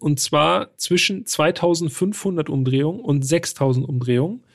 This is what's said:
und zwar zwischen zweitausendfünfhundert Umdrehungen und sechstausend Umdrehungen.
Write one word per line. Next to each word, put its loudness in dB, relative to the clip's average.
und 0
zwar 0
zwischen 0
zweitausendfünfhundert 0
Umdrehungen 0
und 0
sechstausend 0
Umdrehungen. 0